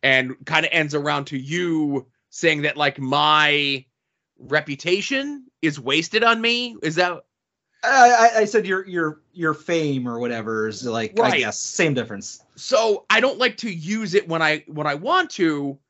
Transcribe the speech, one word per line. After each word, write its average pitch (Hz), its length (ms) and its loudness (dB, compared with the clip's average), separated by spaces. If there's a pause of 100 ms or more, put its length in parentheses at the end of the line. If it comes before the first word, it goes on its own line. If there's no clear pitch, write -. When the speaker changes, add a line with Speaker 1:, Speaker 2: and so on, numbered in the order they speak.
Speaker 1:
and 131 320 2 (100)
kinda 160 260 0
ends 151 220 0
around 147 320 -2
to 139 120 -8
you 151 680 -2 (260)
saying 156 300 0
that, 147 140 -4
like, 147 240 -2
my 147 840 2 (540)
reputation 180 1040 -2 (180)
is 147 180 -2
wasted 160 420 0
on 226 180 2
me. 240 420 -2
Is 160 120 -4
that 175 300 -2 (580)
Speaker 2:
I, 240 540 8
I, - 40 4
I 214 40 4
said 208 220 0
your, 190 200 -2
your, 165 340 -4 (120)
your 160 200 -2
fame 147 560 -2
or 117 120 -6
whatever 110 480 -4
is, 117 180 -8
like, 113 320 -2
I 233 40 4
Speaker 1:
Right. 202 180 2
Speaker 2:
guess, 107 180 -4
same - 340 0
difference. 110 520 -8 (100)
Speaker 1:
So 220 560 0
I 220 80 6
don't 254 200 2
like 247 200 0
to 226 140 -6
use 180 420 -6
it 196 140 2
when 165 140 0
I, 151 260 0
when 151 180 -6
I 147 80 -2
want 302 360 -2
to 143 460 -2 (140)